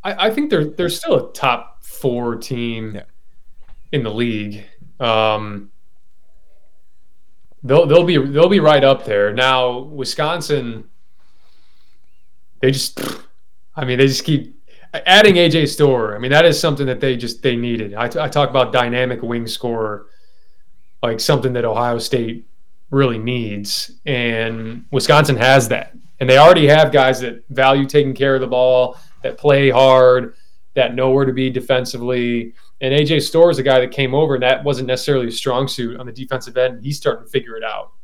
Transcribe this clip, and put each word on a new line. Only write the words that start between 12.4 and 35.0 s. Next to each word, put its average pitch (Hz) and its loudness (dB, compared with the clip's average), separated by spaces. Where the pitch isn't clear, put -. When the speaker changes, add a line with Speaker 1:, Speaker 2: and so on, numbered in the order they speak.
Speaker 1:
they 131 2
just, - -6
I 143 -6
mean, 123 -2
they 139 6
just - -2
keep - -4
adding 196 6
A 175 6
J 156 2
Storr. 123 2
I 107 -10
mean, 127 -2
that 156 6
is 156 4
something 143 0
that 127 -4
they 131 0
just, 117 -8
they 127 2
needed. 117 -4
I, 113 -4
I 151 -4
talk 143 2
about 123 2
dynamic 123 0
wing 117 -4
scorer, 113 -6
like, 117 -2
something 131 0
that 117 -2
Ohio 117 -2
State 117 -4
really 135 2
needs, 110 -6
and 113 -4
Wisconsin 143 4
has 127 6
that. - -4
And 127 0
they 131 8
already 160 10
have 147 6
guys 131 4
that 120 -8
value 139 2
taking 135 2
care 135 0
of 135 0
the 127 -4
ball, 127 2
that 127 -6
play 139 4
hard, 127 6
that 120 0
know 131 2
where 135 4
to 131 -2
be 131 -2
defensively. 123 -2
And 131 -2
A 151 4
J 151 2
Storr 165 4
is 135 0
a 131 -2
guy 131 6
that 127 -2
came 135 -2
over, 143 2
and 123 -2
that 127 2
wasn't 131 -2
necessarily 127 0